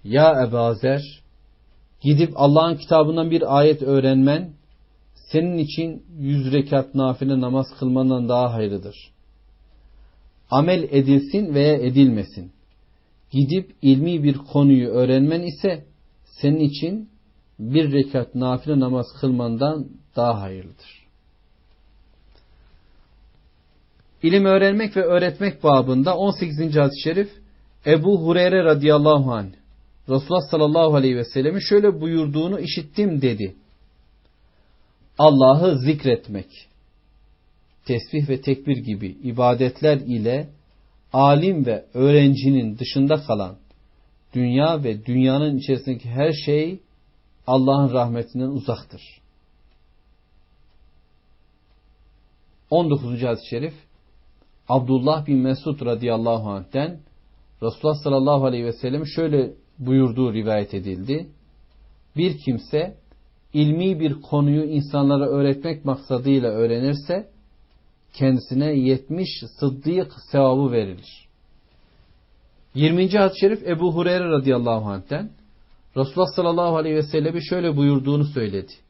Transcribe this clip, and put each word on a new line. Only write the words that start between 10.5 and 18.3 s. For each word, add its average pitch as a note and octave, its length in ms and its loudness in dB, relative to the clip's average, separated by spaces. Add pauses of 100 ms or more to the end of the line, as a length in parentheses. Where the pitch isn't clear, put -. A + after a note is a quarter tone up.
edilsin C#3 680 0
veya C#3+ 200 2
edilmesin. B2 760 2 (800)
Gidip C#3+ 500 -2
ilmi D3 420 2
bir C#3 140 2
konuyu C#3 520 4
öğrenmen C3 520 2
ise F3 440 -4 (400)
senin D3 340 -2
için E3 500 -4 (500)
bir C#3 320 0
rekat C#3 440 -2